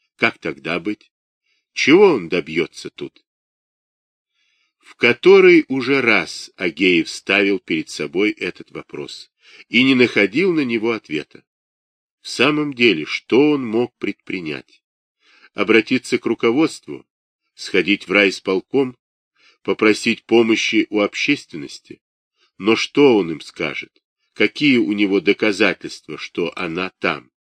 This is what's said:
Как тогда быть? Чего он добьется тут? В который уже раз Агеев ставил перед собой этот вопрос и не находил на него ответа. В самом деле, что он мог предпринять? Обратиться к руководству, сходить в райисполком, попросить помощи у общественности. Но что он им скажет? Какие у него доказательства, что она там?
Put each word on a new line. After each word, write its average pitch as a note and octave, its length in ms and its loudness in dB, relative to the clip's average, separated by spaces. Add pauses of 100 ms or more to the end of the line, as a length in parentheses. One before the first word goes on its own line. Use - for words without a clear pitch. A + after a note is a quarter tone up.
(160)
Как A2+ 220 -4
тогда D#2+ 400 -8
быть? G#2 320 -12 (640)
Чего F3+ 420 4
он F2 140 -6
добьется D#2+ 640 -6
тут? - 340 -16 (1500)
В - 180 -20
который F3 720 6
уже C3+ 320 -2
раз G#2 560 -2
Агеев F2+ 520 0
ставил G2 500 -2
перед D#2+ 300 -6
собой E2+ 440 -4
этот - 380 -12
вопрос D2 600 -16 (380)
и A#2+ 140 2
не C3+ 120 4
находил B2 580 2
на D#3+ 80 -2
него A#2 320 -2
ответа. D2+ 520 -10 (760)
В - 80 -20
самом D3 460 -2
деле, G#2 320 0
что D3 460 0
он C3+ 140 -4
мог A2+ 300 -4
предпринять? D#2+ 880 -12 (720)
Обратиться A2+ 640 0
к - 80 -8
руководству, A#2 800 -2 (480)
сходить F#2 540 -2
в F#2 40 -4
райисполком, G2+ 840 0 (640)
попросить G#2+ 640 0
помощи A2+ 640 2
у G#2 100 0
общественности. - 1000 -6 (580)
Но G#2+ 180 0
что C#3 400 4
он F2 140 0
им D2 100 -10
скажет? - 640 -10 (320)
Какие B2+ 440 2
у G#2 140 0
него G2+ 280 0
доказательства, F#2+ 960 -2
что - 380 -8
она F2+ 420 -8
там? C#2+ 320 -6 (260)